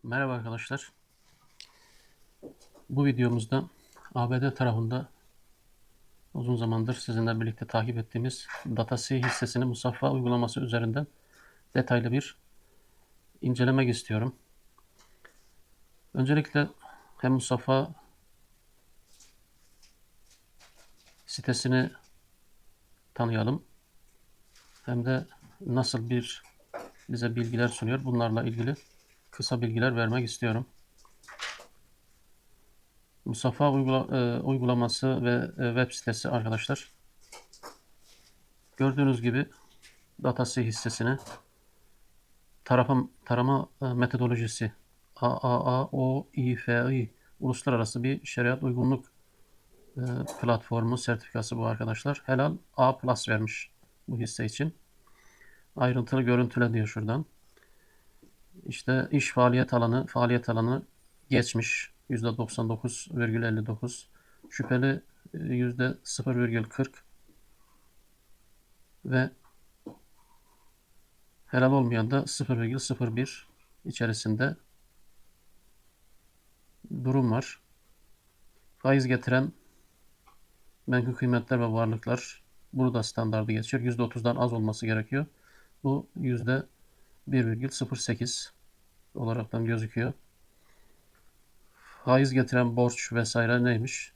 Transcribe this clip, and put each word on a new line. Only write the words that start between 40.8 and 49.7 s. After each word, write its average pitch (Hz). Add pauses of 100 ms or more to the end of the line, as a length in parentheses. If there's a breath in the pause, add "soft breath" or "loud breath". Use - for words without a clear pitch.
tarafım-, 127 (140)
tarama, 127 (140)
e, 135
metodolojisi 120 (440)
A 123
A 127
A 139
O 131
İ 123
F 123
I 117 (260 soft breath)
uluslararası 123
bir 135
şeriat 127
uygunluk, 127 (840)